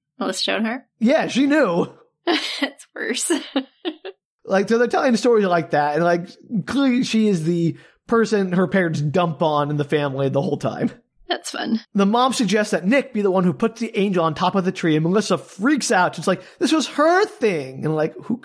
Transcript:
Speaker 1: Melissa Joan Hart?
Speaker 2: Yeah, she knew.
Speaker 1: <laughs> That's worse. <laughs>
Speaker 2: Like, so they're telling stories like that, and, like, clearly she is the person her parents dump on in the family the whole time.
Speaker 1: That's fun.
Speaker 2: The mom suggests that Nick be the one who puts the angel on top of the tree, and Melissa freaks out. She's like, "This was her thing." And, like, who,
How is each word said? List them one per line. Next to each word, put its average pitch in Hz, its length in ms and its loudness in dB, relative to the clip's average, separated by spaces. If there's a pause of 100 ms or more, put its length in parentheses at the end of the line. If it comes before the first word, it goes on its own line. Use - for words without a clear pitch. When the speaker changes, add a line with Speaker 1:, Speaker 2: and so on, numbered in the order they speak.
(200)
Speaker 1:
Melissa 190 240 -4
Joan 196 220 -2
Hart? 240 180 -6 (160)
Speaker 2:
Yeah, 233 280 2
she 269 200 0
knew. 233 440 2 (180)
Speaker 1:
<laughs> - 160 -20
That's - 680 -4
worse. - 440 -4
<laughs> 262 40 -6 (1080)
Speaker 2:
Like, 196 200 0
so 226 80 2
they're 240 100 4
telling 294 300 2
stories 220 280 4
like 175 260 0
that, 147 240 2
and, 170 100 2
like, 175 240 0 (360)
clearly 262 380 2
she 220 240 2
is 180 160 0
the 170 320 0 (320)
person 208 460 0
her 185 160 2
parents 170 320 0
dump 165 400 0
on 147 280 2
in 151 60 -2
the 147 80 -2
family 139 460 -2
the 135 120 0
whole 160 160 -2
time. 123 320 -4 (380)
Speaker 1:
That's - 240 -6
fun. 233 300 -4 (140)
Speaker 2:
The 196 100 4
mom 240 260 4
suggests 208 400 0
that 170 160 -2
Nick 262 260 2
be 208 80 -2
the 196 80 2
one 185 140 2
who 180 80 2
puts 226 300 -4
the 226 180 -6
angel 185 240 0
on 156 120 0
top 185 200 -2
of 190 80 2
the 170 80 0
tree, 160 240 0
and 156 80 2
Melissa 190 340 0
freaks 254 540 -2
out. 180 240 2
She's 170 140 -4
like, 185 140 -2 (160)
"This 240 120 0
was 311 160 0
her 349 380 2
thing." 143 580 -4
And, 156 100 -2
like, 156 300 -2
who, - 220 -6